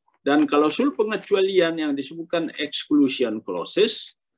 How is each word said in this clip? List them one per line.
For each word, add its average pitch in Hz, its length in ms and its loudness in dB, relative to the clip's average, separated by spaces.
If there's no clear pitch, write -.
dan 147 240 2
klausul 151 480 2
pengecualian 190 800 0
yang 151 160 -2
disebutkan 160 640 -6
exclusion 131 880 0
clauses, 101 720 -2